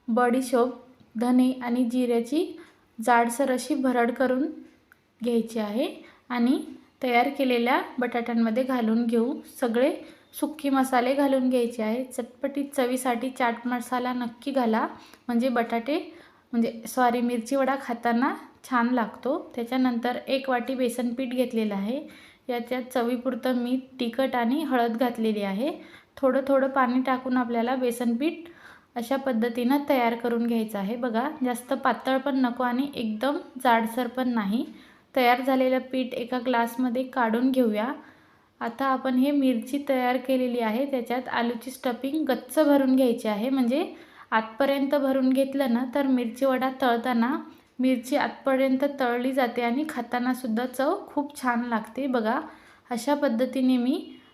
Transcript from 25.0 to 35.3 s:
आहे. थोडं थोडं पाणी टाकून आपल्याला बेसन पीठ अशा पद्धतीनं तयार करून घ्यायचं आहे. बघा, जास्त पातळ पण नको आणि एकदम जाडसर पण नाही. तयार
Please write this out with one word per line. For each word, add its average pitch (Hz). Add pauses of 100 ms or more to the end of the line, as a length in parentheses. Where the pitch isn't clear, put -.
आहे. 202 (460)
थोडं 269
थोडं 269
पाणी 254
टाकून 254
आपल्याला 233
बेसन 240
पीठ 311 (480)
अशा 247
पद्धतीनं 247 (120)
तयार 240
करून 233
घ्यायचं 220
आहे. 196
बघा, 240 (160)
जास्त 247
पातळ 262
पण 269
नको 247
आणि 247
एकदम 233 (260)
जाडसर 233
पण 254
नाही. 226 (500)
तयार 247